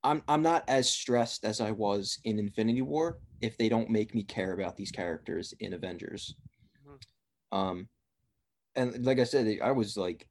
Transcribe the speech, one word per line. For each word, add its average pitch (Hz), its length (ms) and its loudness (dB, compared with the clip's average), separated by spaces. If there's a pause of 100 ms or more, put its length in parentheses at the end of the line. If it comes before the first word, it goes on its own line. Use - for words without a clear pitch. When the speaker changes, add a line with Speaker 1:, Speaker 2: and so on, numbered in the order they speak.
Speaker 1:
I'm, 147 240 2
I'm 151 140 4
not 165 260 4
as 131 220 4
stressed - 560 0
as 107 160 -2
I 107 100 0
was 101 520 0
in 107 160 0
Infinity 110 420 0
War 156 380 -2 (220)
if 110 160 -4
they 110 120 2
don't 113 200 2
make 110 260 2
me 107 80 0
care 95 300 -4
about 92 240 -4
these 98 140 -8
characters 85 680 -6
in 95 140 -8
Avengers. - 640 -10 (480)
Speaker 2:
Mm-hmm. - 720 -12
Speaker 1:
Um, 95 320 -4 (880)
and 123 300 -2
like 131 140 4
I 123 60 8
said, 113 360 2
I 123 100 2
was 113 260 0
like 90 340 -4